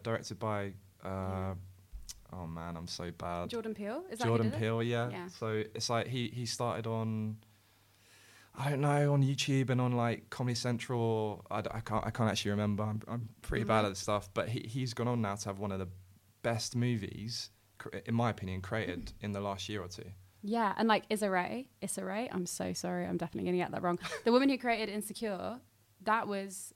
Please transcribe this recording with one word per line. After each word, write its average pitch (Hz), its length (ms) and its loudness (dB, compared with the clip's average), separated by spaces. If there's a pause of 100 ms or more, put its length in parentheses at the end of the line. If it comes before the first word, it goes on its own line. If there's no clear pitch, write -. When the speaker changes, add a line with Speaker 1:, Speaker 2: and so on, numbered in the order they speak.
Speaker 1:
directed 110 380 -4
by, 101 320 0 (320)
uh, 95 40 -4
Speaker 2:
Yeah. 95 460 -2 (800)
Speaker 1:
oh 90 160 -8
man, 82 280 -6
I'm 85 120 -8
so 87 240 -6
bad. 87 380 -4
Speaker 2:
Jordan 220 220 -4
Peele? 208 380 -6
Is 220 80 -10
that 240 80 0
Speaker 1:
Jordan 113 220 4
Speaker 2:
who - 20 4
did - 60 -4
it? 107 40 -2
Speaker 1:
Peele, 113 220 2
yeah. 120 280 0
Speaker 2:
Yeah. 175 180 -8
Speaker 1:
So 110 340 -2 (100)
it's - 160 -4
like 117 200 2
he, 123 260 0
he 123 100 -4
started 113 440 -2
on, 110 480 0 (1200)
I 131 120 0
don't 139 120 2
know, 143 320 6
on 139 100 8
YouTube 135 480 4
and 123 100 6
on, 123 120 4
like, 117 360 2
Comedy 123 280 0
Central. 113 960 2
I, 107 100 0
d-, - 100 -2
I 110 80 -2
can't, 107 240 0
I 113 60 0
can't 110 180 4
actually 101 220 2
remember. 104 320 2
I'm, 107 240 0
I'm 117 220 -4 (140)
pretty 110 220 0
bad 110 140 6
Speaker 2:
Mm-hmm. 107 80 6
Speaker 1:
at - 40 2
this 95 100 -6
stuff, 104 340 0
but 107 140 2
he, 113 200 -2
he's 127 240 -2
gone 117 140 0
on 120 160 2
now 101 140 0
to 104 120 -6
have 98 120 -4
one 101 120 -2
of 95 60 -2
the 92 100 -2 (540)
best 117 320 0
movies, 117 760 -2 (280)
cr-, - 100 -10 (180)
in 117 80 0
my 117 140 4
opinion, 92 320 -2
created 92 460 -4
Speaker 2:
Mm. - 60 -10 (120)
Speaker 1:
in 104 80 -2
the 98 80 -2
last 98 280 -4
year 104 120 -4
or 87 80 -6
two. 92 220 -12 (320)
Speaker 2:
Yeah, 214 340 0
and, 226 120 2
like, 214 220 4
Issa 208 200 0
Rae, 190 380 -2 (120)
Issa 190 240 -6
Rae, 208 280 -4
I'm 180 120 -2
so 185 280 -4
sorry, 180 340 -2
I'm 180 120 -2
definitely 180 320 -4
gonna 180 120 2
get - 80 -2
that - 120 -4
wrong. 175 160 0 (120)
<laughs> - 140 -6
The 226 80 6
woman 269 160 8
who 262 100 4
created 220 300 0
Insecure, 208 720 -4 (420)
that 214 240 4
was 196 500 -6